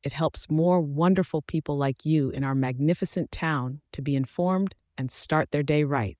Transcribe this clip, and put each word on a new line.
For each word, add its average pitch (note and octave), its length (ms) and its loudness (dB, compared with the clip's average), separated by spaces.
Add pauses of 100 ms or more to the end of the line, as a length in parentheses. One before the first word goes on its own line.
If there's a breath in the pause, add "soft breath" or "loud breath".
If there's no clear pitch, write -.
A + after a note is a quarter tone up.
It C#3+ 120 -6
helps - 360 -2
more E3+ 320 4
wonderful D#3+ 600 2
people D3+ 340 -4
like C#3 300 -2
you D3 240 2
in C3+ 120 -4
our C3+ 120 0
magnificent C#3 760 0
town D3 500 -2 (100)
to - 100 -8
be C#3 140 0
informed F#3 580 0 (240)
and C3 140 -4
start - 400 0
their D3 100 0
day D3+ 220 2
right. C3+ 360 -2